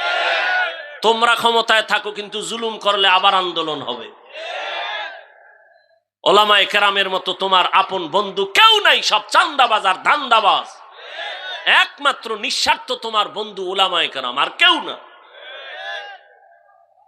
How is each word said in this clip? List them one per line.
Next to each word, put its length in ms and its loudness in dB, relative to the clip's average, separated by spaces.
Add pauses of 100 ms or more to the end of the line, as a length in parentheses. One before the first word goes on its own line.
(1000)
তোমরা 340 0
ক্ষমতায় 480 2
থাকো, 280 -4
কিন্তু 300 -10
জুলুম 360 -6
করলে 300 2
আবার 260 4
আন্দোলন 480 -2
হবে। 300 -8 (2000)
ওলামায়ে 420 6
কেরামের 440 2
মতো 240 -2
তোমার 380 2
আপন 360 0
বন্ধু 380 -2
কেউ 340 6
নাই, 240 2
সব 260 0
চান্দাবাজ 560 2
আর 180 2
ধান্দাবাজ। 760 2 (880)
একমাত্র 720 0
নিঃস্বার্থ 540 -2
তোমার 380 -2
বন্ধু 420 -8
ওলামায়ে 360 0
কেরাম, 300 -6
আর 200 2
কেউ 240 4
না। 160 -10 (2000)